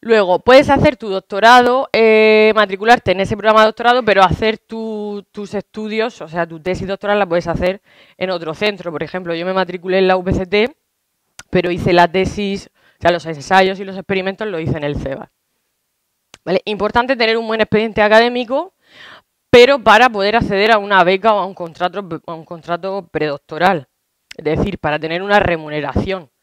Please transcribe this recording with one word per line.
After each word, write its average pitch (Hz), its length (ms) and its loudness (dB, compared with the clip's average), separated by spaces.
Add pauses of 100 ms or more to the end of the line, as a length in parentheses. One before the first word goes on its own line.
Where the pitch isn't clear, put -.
Luego, 196 360 2
puedes 262 280 6
hacer 285 280 2
tu 220 120 -12
doctorado, 240 840 4
eh, 220 640 4
matricularte 208 560 2
en 185 80 -2
ese 196 160 -4
programa 214 240 2
de 214 60 6
doctorado, 240 380 0
pero 196 200 4
hacer 220 340 -2
tu, 208 720 -10
tus 208 240 -14
estudios, 220 680 -6
o 165 80 -14
sea, 170 160 -4
tu 165 140 -16
tesis 185 300 -6
doctoral 202 320 -2
la 196 60 0
puedes 170 200 -2
hacer 180 340 -4 (360)
en 185 140 -6
otro 165 220 -6
centro. 180 380 -4
Por 151 140 -8
ejemplo, 175 280 -8
yo 165 140 -6
me 190 60 -4
matriculé 185 460 -2
en 185 100 2
la 185 80 0
U 185 80 -6
P 185 80 -2
C 185 140 -4
T, 208 300 -2 (760)
pero 180 200 0
hice 180 220 -2
la 175 180 6
tesis, 196 580 -4 (300)
o - 20 -20
sea, 170 120 2
los 165 140 -4
ensayos 185 520 0
y 202 60 -10
los 190 120 -12
experimentos 190 520 -6
los 175 120 -6
hice 165 160 -4
en 147 80 -8
el 147 120 -4
ceba. - 340 -10 (1120)
¿Vale? 185 200 -2
Importante 214 500 -2
tener 226 240 0
un 226 80 -6
buen 220 140 -4
expediente 214 420 0
académico, 240 720 2 (760)
pero 254 280 6
para 226 320 4
poder 208 240 -2
acceder 208 380 2
a 220 60 4
una 202 260 2
beca 190 280 2
o 208 60 2
a 180 80 -4
un 190 80 -12
contrato, 175 500 -8 (220)
a 170 80 -12
un 160 100 -18
contrato 175 640 -10
predoctoral, 156 800 -2 (500)
es - 80 -16
decir, 160 340 -2
para 151 200 -4
tener 160 240 -6
una 202 160 2
remuneración, 160 880 -4 (140)